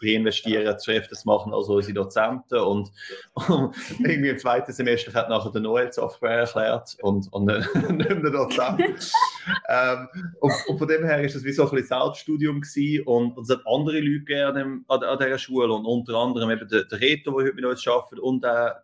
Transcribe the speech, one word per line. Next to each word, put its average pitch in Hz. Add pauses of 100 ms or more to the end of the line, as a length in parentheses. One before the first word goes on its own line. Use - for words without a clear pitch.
drin 110
investieren, 107
die -
Schrift 110
zu -
machen, 104
als 104
unsere 101
Dozenten. 113
Und, 101 (460)
<laughs> -
und 139 (240)
irgendwie 147
im 127
zweiten 123
Semester 120
hat 117
nachher 110
der 110
Noel 120
Software 117
erklärt 117
und, 98
und 101
<laughs> -
nicht -
mehr 165
der 147
Dozent. 139 (560)
Ähm, 127 (320)
und, 139 (140)
und 156
von 156
dem 160
her 151
ist 143
es 127
wie 139
so 147
ein 143
bisschen 127
Selbststudium 147
gewesen 147
und, 120
und 117
es 117
hat 127
andere 151
Leute 147
gegeben 143
an 135
dem, 135
an, 131
an 131
dieser 131
Schule 123
und 110
unter 117
anderem 117
eben 110
der, 107
der 104
Reto, 143
der 135
heute 131
mit 127
uns 127
arbeitet, 120
und 127
der, 120